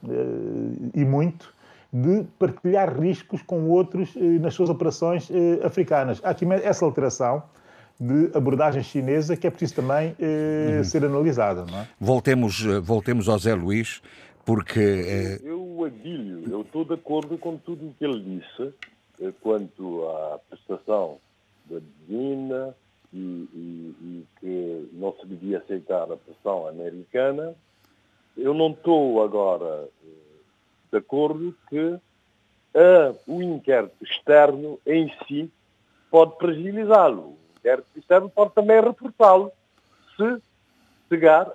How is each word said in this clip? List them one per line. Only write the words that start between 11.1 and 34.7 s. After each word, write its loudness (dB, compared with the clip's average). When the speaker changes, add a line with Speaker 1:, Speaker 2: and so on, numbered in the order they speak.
Speaker 1:
não -12
é? -12
Speaker 2:
Voltemos, 0
eh, 2
voltemos 0
ao 2
Zé 0
Luís, -4
porque, 0
eh, 0
Speaker 3:
Eu, -10
eu -2
adilho, -10
eu -6
estou -8
de -6
acordo -6
com -10
tudo -14
o -18
que -8
ele -4
disse, -12
eh, -8
quanto -6
à -10
prestação -6
da -12
dizina -10
e, -16
e, -14
e -18
que -10
não -10
se -20
devia -8
aceitar -8
a -10
pressão -8
americana. -6
Eu -2
não 2
estou 2
agora, -2
eh, -20
de -2
acordo -4
que, -4
eh, 8
o -6
inquérito -2
externo 4